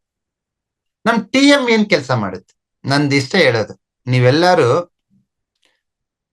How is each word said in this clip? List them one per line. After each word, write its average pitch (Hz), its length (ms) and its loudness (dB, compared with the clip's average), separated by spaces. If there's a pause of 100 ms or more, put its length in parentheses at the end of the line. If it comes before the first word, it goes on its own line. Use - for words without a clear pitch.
(1040)
ನಮ್ 214 260 -2
ಟಿ 262 80 -2
ಎಂ 277 300 2
ಏನ್ 214 200 0
ಕೆಲ್ಸ 143 220 -2
ಮಾಡುತ್ತೆ? - 760 -10
ನಂದ್ 139 280 -2
ಇಷ್ಟ 139 220 -2
ಹೇಳೋದು. 123 460 0 (260)
ನೀವೆಲ್ಲರೂ 143 840 2 (1400)